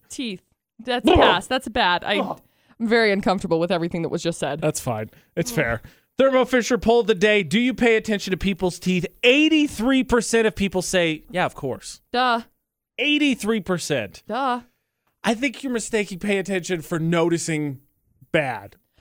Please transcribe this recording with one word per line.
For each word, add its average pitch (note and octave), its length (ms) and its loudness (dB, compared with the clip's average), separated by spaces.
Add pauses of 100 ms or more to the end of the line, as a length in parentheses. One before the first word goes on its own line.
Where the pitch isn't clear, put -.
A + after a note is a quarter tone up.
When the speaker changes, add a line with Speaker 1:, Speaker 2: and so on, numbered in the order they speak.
Speaker 1:
Teeth. A3 320 -10 (380)
That's A#3+ 280 -2
Speaker 2:
Ugh. F4 100 8
Speaker 1:
a C#4+ 40 6
pass. G3 260 4
That's B3+ 220 -4
bad. F3+ 340 0
I, G3+ 160 -2
Speaker 2:
Ugh. - 220 -6 (400)
Speaker 1:
I'm A#3 80 -2
very A3 240 4
uncomfortable F#3+ 480 0
with F3 100 0
everything E3+ 300 -2
that D#3 80 -4
was E3+ 120 -4
just E3+ 180 -4
said. D3 200 -4
Speaker 2:
That's D3+ 220 -2
fine. A2 280 -6 (280)
It's E3+ 140 -2
Speaker 1:
Ugh. - 40 -6
Speaker 2:
fair. A#2 260 0 (360)
Thermo C4 260 4
Fisher B3 340 0
poll A#3+ 220 4
of G3+ 80 0
the G#3+ 80 4
day. G#3 280 2
Do E3+ 180 0
you B3+ 120 0
pay A#3 220 2
attention G#3+ 360 -2
to E3+ 60 -2
people's F#3 400 -2
teeth? F3+ 280 0 (180)
Eighty-three C4+ 800 4
percent A3+ 440 2
of G3+ 60 -2
people F#3 280 -2
say, E3+ 500 0
"Yeah, F3 140 0
of - 100 -6
course." - 460 -10 (100)
Speaker 1:
Duh. A#3+ 300 0 (580)
Speaker 2:
Eighty-three C4+ 640 0
percent. C#3+ 640 -4
Speaker 1:
Duh. B3 320 -2 (640)
Speaker 2:
I A3 100 2
think A#3+ 300 -6
you're C4+ 80 -4
mistaking G#3 480 -4
pay G3+ 200 0
attention F#3 420 -4
for E3+ 180 -4
noticing E3 800 0 (540)
bad. A#2+ 420 -2 (260)